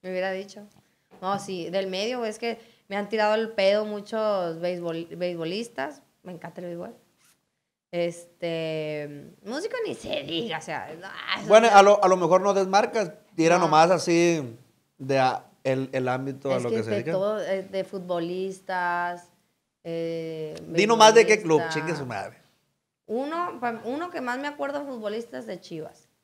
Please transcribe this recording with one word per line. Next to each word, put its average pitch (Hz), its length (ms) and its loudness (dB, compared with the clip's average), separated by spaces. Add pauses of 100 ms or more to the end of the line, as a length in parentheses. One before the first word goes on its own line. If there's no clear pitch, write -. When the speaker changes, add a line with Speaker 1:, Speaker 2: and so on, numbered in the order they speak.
Speaker 1:
Me 185 80 -12
hubiera 185 200 -4
dicho. 202 320 -10 (580)
No, 196 200 -4
sí, 185 300 -8
del 190 180 -2
medio, 220 360 -4
es 214 140 -6
que 233 200 -6 (300)
me 196 80 -8
han 202 120 -6
tirado 214 260 2
el 220 160 -2
pedo 208 340 2
muchos 208 760 -4
beisbol-, 170 560 -6
beisbolistas. 180 880 -6 (200)
Me 185 100 -16
encanta 170 280 -14
el 180 80 -10
béisbol. 175 260 -10 (960)
Este, 160 1400 -6 (100)
músico 320 400 -8
ni 370 100 -6
se 156 280 -8
diga, 165 360 -6
o 151 40 -10
sea, 147 380 -10
no, 190 80 -16 (320)
eso - 80 -12
Speaker 2:
Bueno, 226 220 8
Speaker 1:
no. 208 60 10
Speaker 2:
a 196 60 12
lo, 202 220 8
a 185 40 6
lo 185 80 6
mejor 180 240 4
no 202 140 2
desmarcas, 196 580 0 (220)
tira 165 240 6
Speaker 1:
No. 175 60 4
Speaker 2:
nomás 160 260 6
así 170 680 2 (420)
de 135 200 0
a-, 127 260 2 (200)
el, 131 280 -2
el 131 160 -2
ámbito 135 440 -4
a 131 60 2
Speaker 1:
Es 123 40 -2
Speaker 2:
lo 120 80 -2
Speaker 1:
que 113 60 0
Speaker 2:
que 113 80 -2
se 110 60 -6
Speaker 1:
de 104 60 0
Speaker 2:
dedica. 135 160 -4
Speaker 1:
todo, 202 300 -2
eh, 190 200 -4
de 190 220 -6
futbolistas, 180 1500 -6 (500)
eh, 165 720 -8 (140)
Speaker 2:
Di 170 180 2
nomás 220 280 8
de 226 120 10
qué 214 160 4
club, 160 160 4
Speaker 1:
beisbolistas. 160 160 -2
Speaker 2:
chingue 156 220 -2
su 139 100 -10
madre. 101 320 -10 (680)
Speaker 1:
Uno, 302 540 -6
pa-, 233 240 -6
uno 294 260 -6
que 339 100 -8
más 247 180 -6
me 285 80 -8
acuerdo, 285 400 -6
futbolistas 233 600 -10
de 185 140 -10
Chivas. - 480 -16 (160)